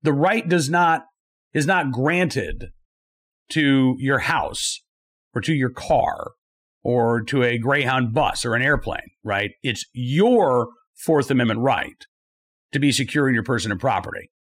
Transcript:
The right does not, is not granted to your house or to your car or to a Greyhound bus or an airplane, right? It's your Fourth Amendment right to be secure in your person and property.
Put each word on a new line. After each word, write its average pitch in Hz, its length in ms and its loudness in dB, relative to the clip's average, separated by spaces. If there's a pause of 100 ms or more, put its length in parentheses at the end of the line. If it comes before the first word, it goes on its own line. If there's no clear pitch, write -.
The 147 100 2
right 185 360 2
does 160 220 2
not, 165 320 2 (500)
is 147 140 0
not 170 240 0
granted 131 760 -2 (840)
to 135 480 2
your 131 220 0
house - 600 -4 (540)
or 120 60 -2
to 160 120 -2
your 131 180 0
car - 600 -2 (540)
or 117 380 2
to 127 200 0
a 120 160 2
Greyhound 131 560 0
bus 135 300 0
or 120 100 -2
an 120 80 0
airplane, 135 460 -2 (160)
right? 101 260 -2 (100)
It's 117 320 -6
your 135 760 2 (360)
Fourth 143 280 2
Amendment 117 260 2
right 117 380 -2 (760)
to 147 80 -4
be 139 140 2
secure 139 360 0
in 127 60 2
your 113 80 0
person 110 300 -4
and 92 80 -4
property. - 500 -4 (140)